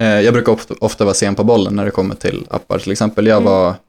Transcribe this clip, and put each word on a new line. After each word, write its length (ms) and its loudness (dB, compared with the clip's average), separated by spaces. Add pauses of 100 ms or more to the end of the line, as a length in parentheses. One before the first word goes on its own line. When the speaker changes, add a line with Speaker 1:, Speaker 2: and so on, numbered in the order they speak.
Speaker 1:
eh, 200 2
jag 140 4
brukar 180 2
ofta, 280 -4
ofta 240 -4
vara 100 0
sen 200 -2
på 100 -2
bollen 320 2
när 80 0
det 60 -2
kommer 240 -4
till 360 -6
appar. 280 -6
Till 140 -6
exempel, 340 -2
jag 100 4
Speaker 2:
Mm. 160 2
Speaker 1:
var 220 2 (140)